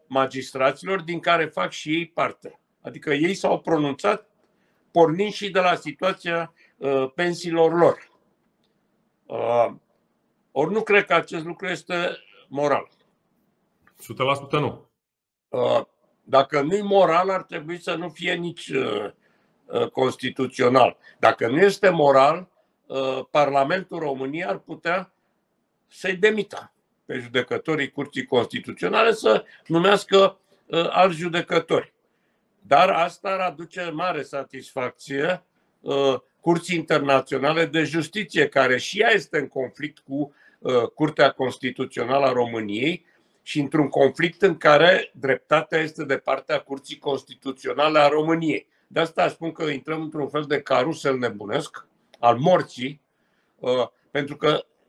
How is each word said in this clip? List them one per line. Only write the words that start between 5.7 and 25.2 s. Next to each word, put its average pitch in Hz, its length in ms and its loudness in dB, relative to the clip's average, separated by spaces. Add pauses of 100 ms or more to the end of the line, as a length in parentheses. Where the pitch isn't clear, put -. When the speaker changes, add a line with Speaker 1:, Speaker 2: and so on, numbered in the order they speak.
Speaker 1:
situația, 170 760 -6 (240)
uh, 135 380 -2
pensiilor 170 580 2
lor. 165 380 2 (1120)
Uh, 117 480 0 (800)
ori 156 200 -2
nu 214 100 0
cred 202 240 2
că 180 80 0
acest 165 320 -2
lucru 175 220 -10
este 175 500 -6 (300)
moral. 135 420 -2 (1120)
Speaker 2:
Sută 120 240 -8
la 135 100 2
sută 139 260 -4
nu. - 300 -6 (580)
Speaker 1:
Uh, 123 340 0 (420)
dacă 135 380 2
nu-i 185 200 -2
moral, 190 480 4
ar 185 140 -4
trebui 170 340 -12
să 175 180 -8
nu 165 140 -8
fie 175 240 -6
nici, 170 340 -8
uh, 117 440 -4 (540)
uh, 117 240 -2
constituțional. 127 1080 0 (220)
Dacă 113 280 4
nu 127 100 -2
este 196 320 4
moral, 147 600 4 (360)
uh, 131 340 -4 (120)
Parlamentul 147 680 0
României 143 460 -6
ar 196 120 -6
putea 170 560 -8 (720)